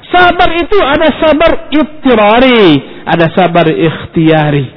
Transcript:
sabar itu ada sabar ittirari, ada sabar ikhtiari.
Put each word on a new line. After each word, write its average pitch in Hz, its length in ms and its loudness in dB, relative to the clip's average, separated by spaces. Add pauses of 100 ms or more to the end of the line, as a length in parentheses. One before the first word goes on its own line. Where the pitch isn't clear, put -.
sabar 349 480 2
itu 339 240 -2
ada 311 280 0 (120)
sabar 311 300 2 (180)
ittirari, 226 1120 2 (240)
ada 165 300 0
sabar 170 340 2
ikhtiari. 151 960 -2 (120)